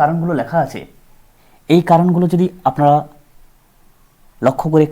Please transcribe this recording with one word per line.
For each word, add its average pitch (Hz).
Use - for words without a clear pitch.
কারণগুলো 165
লেখা 165
আছে, 101
এই 170
কারণগুলো 175
যদি 180
আপনারা 143
লক্ষ্য 131
করে 156